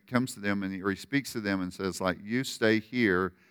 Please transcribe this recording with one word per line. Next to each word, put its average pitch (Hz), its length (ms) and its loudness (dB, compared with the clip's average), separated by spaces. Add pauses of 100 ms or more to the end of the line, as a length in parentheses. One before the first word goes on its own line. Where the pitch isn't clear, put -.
comes 123 280 0
to 101 80 -14
them, 101 200 0
and 95 120 -4
he, 92 80 -6
or 98 80 0
he 95 80 0
speaks - 340 -4
to 120 80 -6
them 98 220 0
and 90 120 -4
says, 95 280 -4
like, 92 200 0
"You 113 220 -2
stay 110 380 2
here 95 500 2 (200)